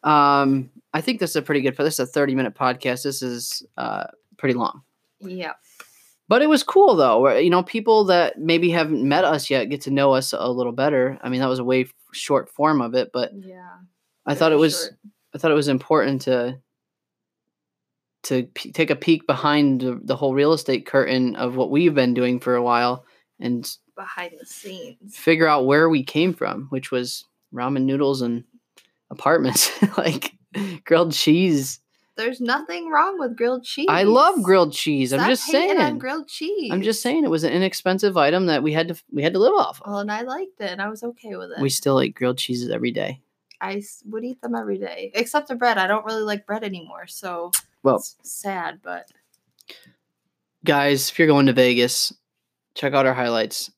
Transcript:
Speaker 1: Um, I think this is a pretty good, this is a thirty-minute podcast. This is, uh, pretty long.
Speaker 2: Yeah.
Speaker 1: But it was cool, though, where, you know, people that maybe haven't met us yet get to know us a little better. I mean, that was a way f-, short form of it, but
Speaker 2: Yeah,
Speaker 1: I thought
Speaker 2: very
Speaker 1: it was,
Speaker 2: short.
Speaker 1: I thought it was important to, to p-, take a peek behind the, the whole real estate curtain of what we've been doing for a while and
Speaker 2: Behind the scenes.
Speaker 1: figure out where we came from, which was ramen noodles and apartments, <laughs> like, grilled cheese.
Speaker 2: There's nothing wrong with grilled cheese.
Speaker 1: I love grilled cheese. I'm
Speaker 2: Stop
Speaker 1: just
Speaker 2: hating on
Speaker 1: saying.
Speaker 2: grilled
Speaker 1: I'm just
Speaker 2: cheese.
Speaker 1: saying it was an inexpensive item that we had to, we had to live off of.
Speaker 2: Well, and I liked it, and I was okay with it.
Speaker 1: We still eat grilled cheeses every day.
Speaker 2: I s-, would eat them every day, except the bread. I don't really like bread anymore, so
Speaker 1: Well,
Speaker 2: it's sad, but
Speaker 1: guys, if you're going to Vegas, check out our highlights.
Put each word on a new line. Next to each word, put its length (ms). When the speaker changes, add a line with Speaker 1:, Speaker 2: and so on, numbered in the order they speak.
Speaker 1:
Um, 640
I 60
think 200
this 100
is 60
a 60
pretty 180
good, 160
this 180
is 60
a 60
thirty-minute 480
podcast. 500
This 180
is, 400
uh, 280
pretty 180
long. 280
Speaker 2:
Yeah. 320
Speaker 1:
But 140
it 60
was 140
cool, 340
though, 240
where, 200
you 100
know, 120
people 420
that 360
maybe 300
haven't 360
met 180
us 260
yet 200
get 120
to 80
know 240
us 180
a 180
little 220
better. 500
I 60
mean, 120
that 80
was 100
a 60
way 180
f-, 100
short 360
form 320
of 140
it, 180
but 220
Speaker 2:
Yeah, 340
Speaker 1:
I 100
thought 160
Speaker 2:
very 60
Speaker 1:
it 40
was, 240
Speaker 2:
short. 100
Speaker 1:
I 40
thought 120
it 40
was 140
important 540
to, 360
to 200
p-, 180
take 180
a 60
peek 300
behind 560
the, 200
the 140
whole 180
real 180
estate 340
curtain 500
of 200
what 140
we've 240
been 200
doing 260
for 140
a 80
while 420
and 320
Speaker 2:
Behind 460
the 60
scenes. 720
Speaker 1:
figure 320
out 180
where 240
we 120
came 300
from, 380
which 200
was 360
ramen 300
noodles 400
and 220
apartments, 600
<laughs> 100
like, 340
grilled 280
cheese. 680
Speaker 2:
There's 260
nothing 480
wrong 280
with 180
grilled 280
cheese. 240
Speaker 1:
I 160
love 380
grilled 320
cheese. 400
I'm 60
Speaker 2:
Stop 100
Speaker 1:
just 200
Speaker 2:
hating 200
on 80
Speaker 1:
saying. 200
Speaker 2:
grilled 320
Speaker 1:
I'm 120
just 160
Speaker 2:
cheese. 40
Speaker 1:
saying 220
it 60
was 120
an 100
inexpensive 640
item 280
that 160
we 120
had 140
to, 80
we 120
had 100
to 60
live 160
off 260
of. 60
Speaker 2:
Well, 140
and 120
I 100
liked 380
it, 100
and 120
I 60
was 140
okay 340
with 160
it. 80
Speaker 1:
We 100
still 320
eat 120
grilled 240
cheeses 320
every 220
day. 280
Speaker 2:
I 140
s-, 300
would 180
eat 180
them 120
every 240
day, 360
except 340
the 60
bread. 240
I 80
don't 180
really 180
like 240
bread 180
anymore, 420
so 440
Speaker 1:
Well, 140
Speaker 2:
it's 260
sad, 600
but 280
Speaker 1:
guys, 460
if 80
you're 100
going 180
to 60
Vegas, 600
check 200
out 120
our 80
highlights. 640